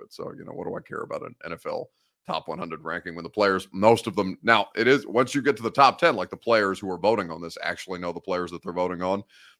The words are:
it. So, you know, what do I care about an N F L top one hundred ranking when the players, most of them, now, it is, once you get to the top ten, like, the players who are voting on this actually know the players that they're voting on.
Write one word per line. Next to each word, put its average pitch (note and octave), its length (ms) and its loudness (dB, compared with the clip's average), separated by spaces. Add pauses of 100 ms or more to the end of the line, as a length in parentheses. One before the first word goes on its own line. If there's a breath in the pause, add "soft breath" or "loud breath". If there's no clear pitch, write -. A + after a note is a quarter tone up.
it. - 100 -20
So, - 240 -12
you - 80 -16
know, - 80 -14
what - 140 -10
do - 80 -6
I - 60 -8
care - 220 -10
about - 200 -8
an D#2+ 120 -14 (100)
N E2+ 80 -10
F E2 140 -12
L D#2+ 240 -6 (360)
top - 220 -6
one D#2+ 100 -8
hundred E2 260 -10
ranking E2+ 300 -8
when E2+ 100 -10
the E2 60 -12
players, G2 420 2
most G#2+ 340 4
of G#2 80 -4
them, F#2+ 280 -2
now, G#2+ 340 4
it A2+ 100 2
is, C3+ 200 4
once B2+ 280 0
you C#3+ 80 0
get C3+ 140 2
to C3 60 -14
the A2+ 80 -2
top C3+ 280 6
ten, E3 160 4
like, F2+ 160 -4
the F#2+ 60 -10
players G#2 420 2
who G2 120 -6
are F2+ 80 -4
voting G2 320 2
on E2 120 -12
this E2 200 -10
actually F2 360 -6
know F2 140 -4
the E2+ 80 -10
players F2+ 320 -2
that E2+ 100 -10
they're F#2 100 -8
voting F2+ 300 -2
on. G2 220 0 (360 soft breath)